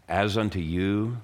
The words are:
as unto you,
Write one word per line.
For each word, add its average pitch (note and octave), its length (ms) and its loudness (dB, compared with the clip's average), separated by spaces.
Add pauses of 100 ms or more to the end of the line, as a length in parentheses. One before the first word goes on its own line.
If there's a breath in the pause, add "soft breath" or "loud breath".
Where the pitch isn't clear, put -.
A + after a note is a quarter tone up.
as G2 300 2
unto G2+ 220 0
you, G2 640 0